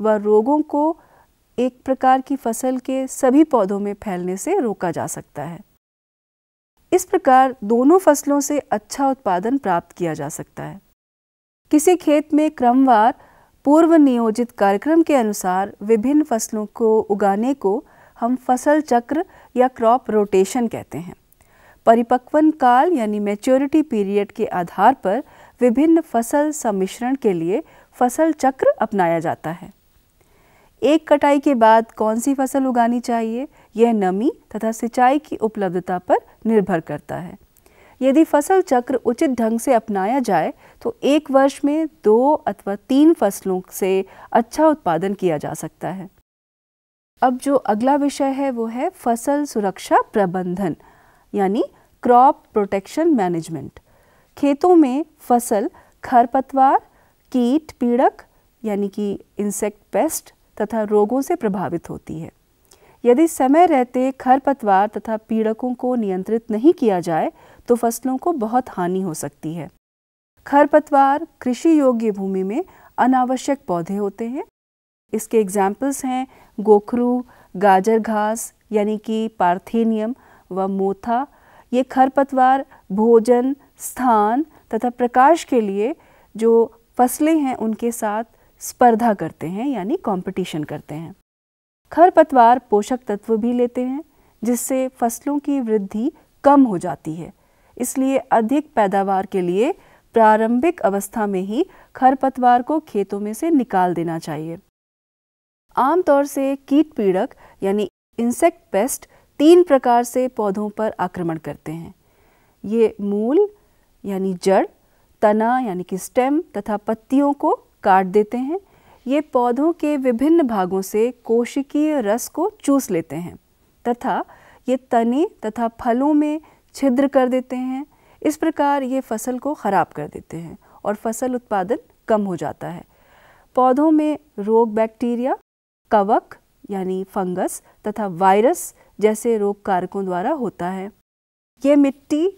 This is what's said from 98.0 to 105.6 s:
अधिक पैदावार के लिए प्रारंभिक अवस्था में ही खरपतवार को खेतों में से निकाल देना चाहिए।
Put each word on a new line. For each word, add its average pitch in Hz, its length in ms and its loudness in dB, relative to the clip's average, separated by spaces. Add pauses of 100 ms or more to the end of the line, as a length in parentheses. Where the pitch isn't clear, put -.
अधिक 233 560 -2
पैदावार 196 520 0
के 196 140 -4
लिए 190 320 0 (420)
प्रारंभिक 226 640 2
अवस्था 202 460 -4
में 196 160 -2
ही 214 220 -2 (320)
खरपतवार 254 680 2
को 302 180 -2
खेतों 202 400 -6
में 208 140 -8
से 330 160 -4
निकाल 196 440 0
देना 165 240 -4
चाहिए। 160 400 -10 (1200)